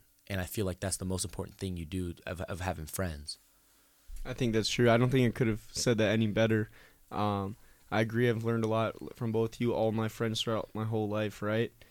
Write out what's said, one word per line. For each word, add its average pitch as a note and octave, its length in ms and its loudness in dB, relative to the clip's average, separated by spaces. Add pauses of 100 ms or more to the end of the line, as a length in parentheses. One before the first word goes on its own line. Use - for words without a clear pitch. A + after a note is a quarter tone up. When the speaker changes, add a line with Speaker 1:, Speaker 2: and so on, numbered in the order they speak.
(280)
Speaker 1:
And G2 120 -4
I F2+ 60 -2
feel G#2 200 -4
like F2+ 140 -4
that's F#2+ 180 -4
the F#2+ 80 -6
most F#2 200 -2
important E2+ 320 -10
thing F#2 180 -6
you E2 100 -6
do F2 280 -4 (120)
of, F2+ 160 -6
of F2 200 -8
having E2 240 -4
friends. D#2 520 -6 (840)
Speaker 2:
I B2+ 100 -6
think A#2+ 200 0
that's A2 160 2
true. A#2+ 200 6
I A#2 80 8
don't B2+ 120 4
think B2+ 180 4
I G#2+ 100 0
could B2 100 2
have G#2+ 240 -2
said A#2 260 2
that G#2 140 4
any A2 160 4
better. A2 420 2 (420)
Um, G2+ 460 -2 (340)
I G#2+ 100 2
agree. A#2 280 2
I've A2+ 160 0
learned A#2 180 0
a A2 60 0
lot A2 260 0 (200)
from A2+ 160 -4
both A2+ 280 0
you, A#2 140 2
all A2 180 2
my A2 160 0
friends A2 340 -2
throughout A2+ 320 -2
my A2 120 -4
whole A2 240 0
life, G#2 320 -4
right? A2 300 0 (200)